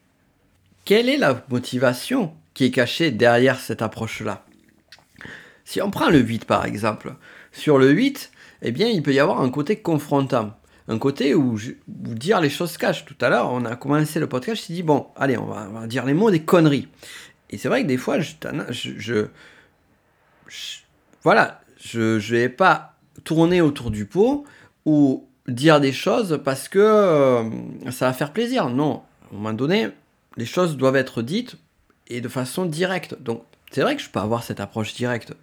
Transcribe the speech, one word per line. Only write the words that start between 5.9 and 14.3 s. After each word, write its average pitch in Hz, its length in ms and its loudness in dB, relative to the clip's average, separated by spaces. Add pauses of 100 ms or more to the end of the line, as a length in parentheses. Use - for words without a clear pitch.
le 156 100 8
huit, 110 240 0
par 104 220 0
exemple, 113 500 -4 (380)
sur 147 240 2
le 131 140 8
huit, 262 400 0 (300)
eh 117 100 -2
bien, 185 180 0
il 196 120 0
peut 139 120 0
y 135 60 4
avoir 190 200 2
un 139 100 2
côté 147 280 -2
confrontant. 135 800 0 (320)
Un 113 80 -2
côté 139 360 0
où 127 220 2
je, 107 160 -8 (160)
où 123 260 -10
dire 175 280 -2
les 147 80 2
choses 170 220 -6
se - 60 -16
cachent. 196 280 -4
Tout - 160 -20
à 123 80 2
l'heure, 202 240 2
on 123 100 -2
a 117 140 -6
commencé 151 420 0
le 135 80 -2
podcast, 131 300 -4